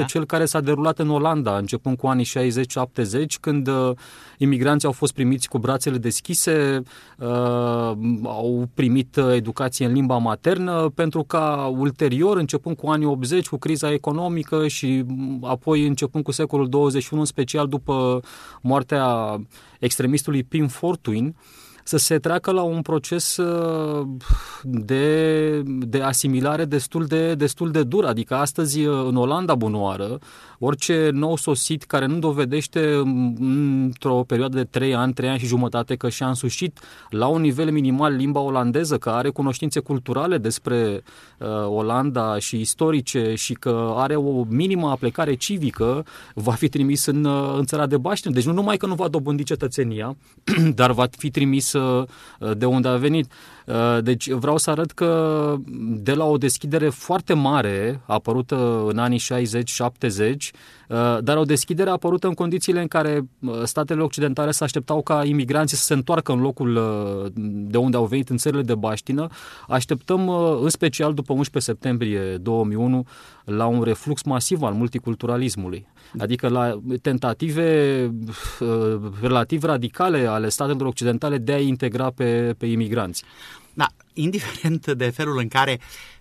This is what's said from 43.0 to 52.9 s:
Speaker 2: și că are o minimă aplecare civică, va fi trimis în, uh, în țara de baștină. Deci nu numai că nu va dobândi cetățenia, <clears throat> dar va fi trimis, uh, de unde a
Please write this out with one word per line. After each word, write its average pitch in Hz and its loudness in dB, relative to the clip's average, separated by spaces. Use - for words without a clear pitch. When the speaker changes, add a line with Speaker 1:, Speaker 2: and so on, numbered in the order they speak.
Speaker 2:
și 117 -6
că 117 -2
are 135 0
o 139 0
minimă 165 2
aplecare 135 0
civică, 135 -2
va 110 0
fi 139 0
trimis 143 0
în, 147 2
uh, 139 0
în 139 0
țara 147 -2
de 143 0
baștină. 151 -2
Deci 123 2
nu 160 2
numai 202 2
că 196 -2
nu 190 -2
va 175 -2
dobândi 147 -2
cetățenia, 123 -4
<clears throat> 165 4
dar 123 6
va 123 2
fi 147 -4
trimis, 139 0
uh, 131 2
de 110 0
unde 127 2
a 127 2